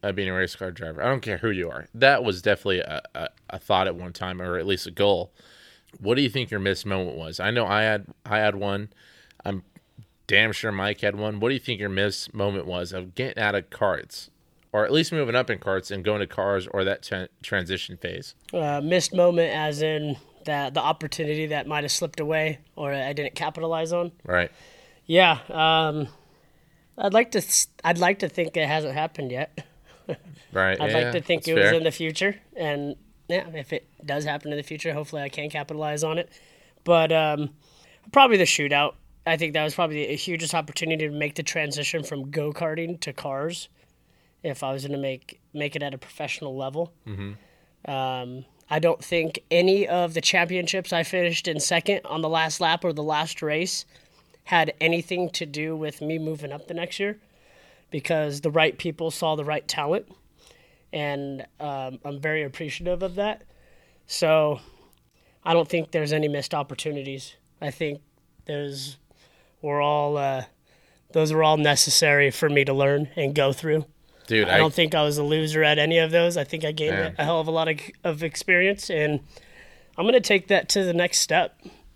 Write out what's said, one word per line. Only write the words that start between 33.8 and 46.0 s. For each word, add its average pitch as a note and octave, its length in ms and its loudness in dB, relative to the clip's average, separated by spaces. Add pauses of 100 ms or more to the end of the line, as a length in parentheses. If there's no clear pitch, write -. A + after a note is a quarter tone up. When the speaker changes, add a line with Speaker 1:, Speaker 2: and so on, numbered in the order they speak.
Speaker 2:
does D3 180 -2
happen D3 260 -6
in D3 60 -4
the D3 60 -6
future, D3+ 320 -6
hopefully D3 260 -8
I C#3 80 -6
can D3+ 220 -8
capitalize D3+ 520 -4
on D#3+ 140 0
it. F3 140 -4 (540)
But, E3 280 6
um, D3+ 380 2 (600)
probably B3 280 8
the F3+ 60 4
shootout. C#3+ 500 0 (320)
I E3 100 0
think D#3 160 -4
that D#3 120 0
was D3+ 100 -4
probably D3+ 320 -2
the C#3+ 100 -4
hugest E3 380 -4
opportunity D#3+ 520 -4
to D3 60 -4
make D3 220 -4
the D#3 80 -6
transition D3 600 -4
from C#3 280 -8
go-karting D#3+ 720 -4
to C#3 120 -8
cars D3 560 -6 (720)
if C#3+ 200 -8
I C3+ 100 -4
was C#3 140 -6
gonna C#3+ 100 -4
make, C3+ 420 -6 (140)
make D3 240 -4
it D3 60 -6
at C#3 100 -6
a C3+ 60 -10
professional C#3 580 -10